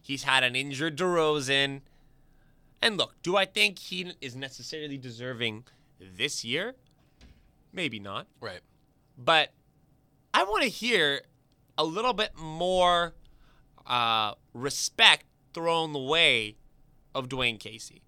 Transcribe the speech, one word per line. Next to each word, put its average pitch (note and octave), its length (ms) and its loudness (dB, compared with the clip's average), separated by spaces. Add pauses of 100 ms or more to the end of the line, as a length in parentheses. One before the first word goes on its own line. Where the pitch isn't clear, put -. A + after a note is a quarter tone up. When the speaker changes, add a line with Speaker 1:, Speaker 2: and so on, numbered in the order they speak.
Speaker 1:
He's C3+ 220 -6
had C3 200 6
an B2 100 0
injured C#3 440 -4
DeRozan. C#3+ 800 2 (1000)
And G#3+ 160 0
look, A#2+ 240 -4
do F3+ 160 -2
I F#3+ 80 2
think G#3 320 -2
he F3+ 420 -10
is B2+ 160 -10
necessarily C#3 640 -12
deserving A#2+ 680 -8 (340)
this F#2+ 460 -6
year? F3 300 -4 (1000)
Maybe C#3 260 -6
not. G2+ 280 -10 (140)
Speaker 2:
Right. F#2+ 200 -12 (580)
Speaker 1:
But D3+ 340 2 (800)
I F3 100 4
wanna G#3+ 220 2
hear F3+ 560 2 (580)
a D#3 40 2
little G#3+ 280 -2
bit G#3 240 -2
more, F3 760 2 (720)
uh, A2+ 480 2 (180)
respect D3 720 4 (300)
thrown E3 400 -2
the C#3+ 40 -4
way C3 580 2 (580)
of C3 140 -6
Dwayne B2 300 -2
Casey. - 500 -16